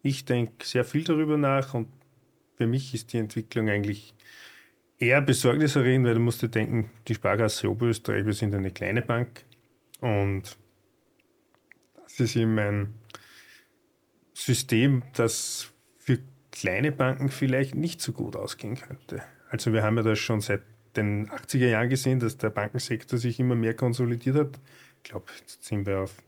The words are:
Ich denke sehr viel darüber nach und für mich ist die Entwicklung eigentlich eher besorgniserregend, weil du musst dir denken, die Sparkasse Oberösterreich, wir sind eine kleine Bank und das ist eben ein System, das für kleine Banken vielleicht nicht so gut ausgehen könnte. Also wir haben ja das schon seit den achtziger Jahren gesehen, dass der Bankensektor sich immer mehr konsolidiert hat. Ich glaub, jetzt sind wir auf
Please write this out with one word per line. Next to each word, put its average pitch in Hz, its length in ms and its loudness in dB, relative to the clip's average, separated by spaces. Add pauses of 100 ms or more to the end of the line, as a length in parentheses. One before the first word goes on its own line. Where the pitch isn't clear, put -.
Ich 135 220 -2
denke 120 400 -2
sehr 123 200 2
viel 156 200 0
darüber 156 320 2
nach 135 380 2
und 113 140 -2 (680)
für 117 120 2
mich 131 260 -2
ist - 180 -8
die 120 60 -2
Entwicklung 110 500 -2
eigentlich 104 460 -2 (840)
eher 127 220 4
besorgniserregend, 131 880 4
weil 117 80 4
du 117 60 4
musst 117 200 2
dir 120 80 -2
denken, 110 420 -2 (180)
die 113 60 0
Sparkasse 104 540 0
Oberösterreich, 110 560 0
wir 107 80 0
sind 101 220 -2
eine 95 160 -2
kleine 98 320 -4
Bank 120 420 -4 (560)
und 101 560 -2 (1500)
das - 160 -14
ist 117 160 0
eben 110 220 2
ein 104 360 -2 (1400)
System, 123 720 2 (120)
das - 580 -2 (260)
für 123 220 0 (320)
kleine 104 400 -2
Banken 131 360 0
vielleicht 135 460 0
nicht 165 260 -4
so 127 120 -6
gut - 220 -6
ausgehen 104 420 -8
könnte. - 460 -12 (280)
Also 117 220 -2
wir 110 100 4
haben 107 140 2
ja 117 80 2
das 110 160 2
schon 107 200 0
seit 101 220 -4 (340)
den 104 340 -2
achtziger - 360 0
Jahren 120 240 4
gesehen, 131 280 2
dass 117 200 0
der 107 120 0
Bankensektor 110 680 -4
sich 117 220 -2
immer 123 160 2
mehr 113 180 0
konsolidiert 120 600 0
hat. 143 240 0 (440)
Ich - 60 -18
glaub, - 280 -12
jetzt - 260 -20
sind 101 220 -2
wir 98 140 0
auf 95 140 -6 (140)